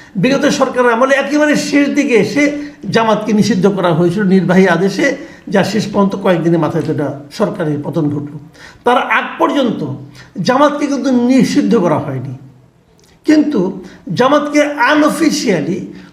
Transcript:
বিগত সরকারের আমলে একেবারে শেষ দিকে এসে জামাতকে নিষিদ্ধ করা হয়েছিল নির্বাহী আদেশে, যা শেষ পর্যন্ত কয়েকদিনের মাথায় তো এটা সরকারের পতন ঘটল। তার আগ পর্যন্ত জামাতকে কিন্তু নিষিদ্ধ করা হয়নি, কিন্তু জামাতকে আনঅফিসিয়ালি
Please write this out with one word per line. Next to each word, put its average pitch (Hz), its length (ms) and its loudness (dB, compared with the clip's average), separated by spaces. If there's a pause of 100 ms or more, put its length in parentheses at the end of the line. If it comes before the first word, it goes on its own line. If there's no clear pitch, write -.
(160)
বিগত 254 300 2
সরকারের 247 480 2
আমলে 262 220 2
একেবারে 285 400 2
শেষ 285 340 0
দিকে 247 240 0
এসে 285 440 2 (320)
জামাতকে 220 440 0
নিষিদ্ধ 196 340 2
করা 185 260 0
হয়েছিল 175 300 0
নির্বাহী 185 440 4
আদেশে, 190 480 0 (320)
যা 196 160 0
শেষ 202 240 -2
পর্যন্ত 196 280 0
কয়েকদিনের 170 440 0
মাথায় 151 240 -2
তো 156 80 -4
এটা 143 280 -4 (120)
সরকারের 165 520 -4
পতন 156 260 -4
ঘটল। - 280 -8 (460)
তার 240 280 0
আগ 254 120 0 (160)
পর্যন্ত 269 460 0 (560)
জামাতকে 285 460 0
কিন্তু 262 240 -2
নিষিদ্ধ 240 640 2
করা 170 220 0
হয়নি, 131 400 -8 (880)
কিন্তু 294 580 0 (300)
জামাতকে 294 500 2
আনঅফিসিয়ালি 277 1300 0 (200)